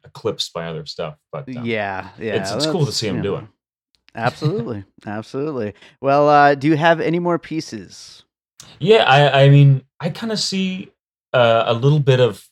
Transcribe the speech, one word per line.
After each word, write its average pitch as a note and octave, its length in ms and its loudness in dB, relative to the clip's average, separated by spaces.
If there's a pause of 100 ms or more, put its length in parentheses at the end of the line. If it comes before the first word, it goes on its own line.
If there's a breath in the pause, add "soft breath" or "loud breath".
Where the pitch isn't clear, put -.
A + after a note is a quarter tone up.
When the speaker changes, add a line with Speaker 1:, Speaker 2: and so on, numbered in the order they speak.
Speaker 1:
eclipsed - 480 -10
by E2 140 -10
other D#2+ 180 -12
stuff, D#2 320 -12 (160)
but, D#2+ 240 -14
um, A#2+ 80 -12
Speaker 2:
Yeah, G2 420 -8 (100)
yeah, G#2+ 180 -6
Speaker 1:
it's, F#2+ 180 -6
it's C#3+ 140 -4
cool D#3+ 140 -4
to C#3 40 0
Speaker 2:
that's, G#2+ 120 -6
Speaker 1:
see G#2+ 120 -6
him F2+ 80 -6
Speaker 2:
you G2 60 -6
Speaker 1:
do G2 80 -6
Speaker 2:
know. E2 80 -6
Speaker 1:
it. - 40 -14 (720)
Speaker 2:
Absolutely. B2+ 680 -6 (120)
Speaker 1:
<laughs> - 100 -20
Speaker 2:
Absolutely. A2+ 680 -8 (280 soft breath)
Well, C#3+ 280 2
uh, C#3+ 260 6
do C#3 120 -4
you D#3 100 2
have E3 220 2
any E3 200 -2
more F3 200 -2
pieces? - 840 -14 (560 loud breath)
Speaker 1:
Yeah, G3 240 4
I, C#3 420 4
I C#3 40 8
mean, C#3+ 340 6 (160)
I D#3+ 100 -6
kinda A3+ 280 -8
see, F#3+ 540 -6 (420)
uh, A#2 340 2
a A#2 60 0
little C#3 260 2
bit B2+ 200 2
of A2+ 320 -2